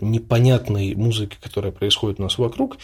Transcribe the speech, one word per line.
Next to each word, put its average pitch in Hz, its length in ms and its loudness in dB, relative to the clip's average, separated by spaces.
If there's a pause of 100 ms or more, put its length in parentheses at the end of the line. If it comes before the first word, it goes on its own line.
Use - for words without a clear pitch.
непонятной 113 920 2
музыки, 107 460 -2
которая 98 300 -6
происходит 101 480 -2
у 98 40 -2
нас 92 140 -4
вокруг, 127 460 -2